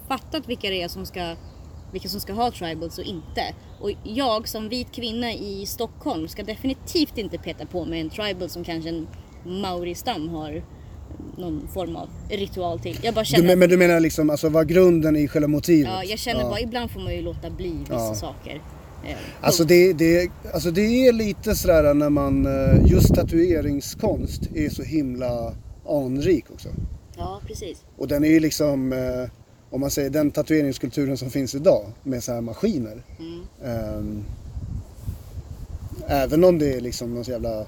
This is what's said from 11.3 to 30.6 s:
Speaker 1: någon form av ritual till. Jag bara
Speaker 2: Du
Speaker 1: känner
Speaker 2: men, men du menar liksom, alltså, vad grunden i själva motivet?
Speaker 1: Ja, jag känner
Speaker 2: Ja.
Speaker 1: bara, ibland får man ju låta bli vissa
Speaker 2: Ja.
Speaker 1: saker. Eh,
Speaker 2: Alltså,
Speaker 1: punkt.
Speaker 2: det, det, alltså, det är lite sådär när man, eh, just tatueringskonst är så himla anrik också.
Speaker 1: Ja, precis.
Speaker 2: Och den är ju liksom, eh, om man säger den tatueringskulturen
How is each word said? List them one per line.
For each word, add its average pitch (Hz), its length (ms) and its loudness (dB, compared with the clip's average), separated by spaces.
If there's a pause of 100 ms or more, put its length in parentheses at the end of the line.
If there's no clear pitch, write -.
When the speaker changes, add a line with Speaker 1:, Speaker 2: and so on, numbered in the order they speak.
Speaker 1:
någon 160 360 -6
form 170 220 -6
av 170 140 -12 (200)
ritual 185 500 -4
till. 160 240 -8
Jag 226 100 -2
bara 214 80 0
Speaker 2:
Du 214 40 -2
Speaker 1:
känner 180 220 6
Speaker 2:
men, 180 120 8
men 180 100 8
du 180 80 8
menar 175 220 8
liksom, 156 300 2
alltså, 151 200 2
vad 156 180 4
grunden 165 480 6
i 147 120 2
själva 147 200 0
motivet? 151 460 4
Speaker 1:
Ja, 190 100 -4
jag 208 160 -4
känner - 220 -2
Speaker 2:
Ja. - 80 -2
Speaker 1:
bara, 208 100 -4
ibland 233 320 -4
får - 80 -10
man 180 160 -4
ju 175 60 -4
låta 165 280 -8
bli 180 200 -8 (100)
vissa 143 140 -8
Speaker 2:
Ja. 113 220 -2
Speaker 1:
saker. 135 460 -10 (460)
Eh, 143 80 -8 (260)
Speaker 2:
Alltså, 156 220 4
Speaker 1:
punkt. 151 60 4
Speaker 2:
det, 175 240 10
det, 170 360 4 (240)
alltså, 170 180 0
det 226 360 4
är 240 60 8
lite 214 420 0
sådär 156 380 6
när 147 160 4
man, 139 360 2
eh, 135 460 6
just 180 240 8
tatueringskonst 160 1300 0 (140)
är 151 140 0
så 143 140 -6
himla 123 680 -4 (360)
anrik 143 640 0
också. - 180 -14 (480)
Speaker 1:
Ja, 185 300 -10
precis. 208 380 -12 (120)
Speaker 2:
Och 139 100 -6
den 143 160 2
är 156 60 6
ju 160 100 8
liksom, 143 540 2
eh, 127 360 -4 (400)
om 131 120 -4
man 139 100 -2
säger 143 180 0
den 147 220 2
tatueringskulturen 139 840 0